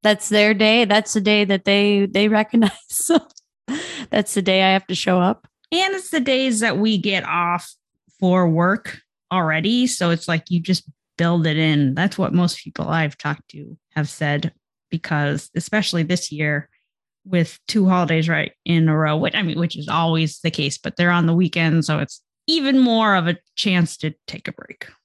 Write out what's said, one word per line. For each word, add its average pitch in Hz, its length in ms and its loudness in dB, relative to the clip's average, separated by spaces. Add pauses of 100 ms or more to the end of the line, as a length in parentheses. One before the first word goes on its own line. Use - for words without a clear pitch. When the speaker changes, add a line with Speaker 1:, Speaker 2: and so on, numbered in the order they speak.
Speaker 1:
That's 214 260 0
their 208 240 4
day. 220 320 4
That's 214 280 2
the 214 80 0
day 208 240 2
that 190 200 0
they, 202 420 2
they 208 200 0
recognize. 214 500 2
<laughs> - 120 -20
So - 300 0 (880)
that's 208 240 -2
the 202 80 0
day 190 220 2
I 190 100 4
have 190 140 -2
to 180 80 -4
show 180 260 0
up. 190 260 -2 (240)
Speaker 2:
And 381 240 0
it's 370 140 -10
the 320 100 -2
days 262 400 0
that 220 180 0
we 214 200 2
get 190 260 -2
off 175 500 -4 (460)
for 180 300 2
work 175 500 0 (320)
already. 180 560 0
So 180 220 -2
it's 170 180 -2
like 160 220 -4
you 175 100 0
just 175 300 -2 (280)
build 170 300 2
it 156 80 0
in. 147 380 2
That's 175 240 -2
what - 160 -2
most 175 280 0
people - 280 -8
I've 156 280 -2
talked - 320 -8
to 147 280 -18 (140)
have 147 180 -4
said, 151 420 -2 (380)
because 151 680 -4
especially 175 480 -2
this 180 280 -4
year 151 360 -4 (580)
with 180 420 -2
two 196 200 2
holidays 165 400 2
right 156 240 -2 (140)
in 160 240 2
a 156 80 2
row, 156 200 0
which, - 180 -2
I 214 80 -2
mean, 165 160 -4
which 170 180 -4
is 147 100 -10
always 160 520 0
the 165 120 -2
case, 139 260 -4
but - 180 -10
they're 175 160 2
on 175 160 2
the 165 80 2
weekend. 165 500 2
So 156 140 -2
it's - 220 -8 (260)
even 277 320 2
more 226 360 4
of 170 120 2
a 175 100 -2 (180)
chance 180 420 0
to 156 160 -6 (140)
take - 200 -14
a - 60 -10
break. - 340 -20 (180)